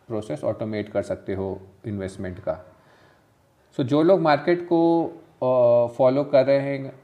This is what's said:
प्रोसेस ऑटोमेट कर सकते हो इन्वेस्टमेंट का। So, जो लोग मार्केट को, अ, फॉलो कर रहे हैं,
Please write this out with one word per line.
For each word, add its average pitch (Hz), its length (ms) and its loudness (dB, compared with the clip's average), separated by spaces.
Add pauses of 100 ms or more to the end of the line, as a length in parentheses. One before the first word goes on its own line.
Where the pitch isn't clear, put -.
प्रोसेस 117 360 -8
ऑटोमेट 107 460 -6
कर 101 120 -4
सकते 95 320 -8
हो 95 280 -6 (260)
इन्वेस्टमेंट 95 520 -10
का। - 320 -10 (1080)
So, 143 60 -2
जो 143 180 0
लोग 180 200 4
मार्केट 160 400 2
को, 165 440 0 (380)
अ, 120 500 4
फॉलो 135 300 2
कर 139 220 4
रहे 139 140 4
हैं, 135 340 -6 (100)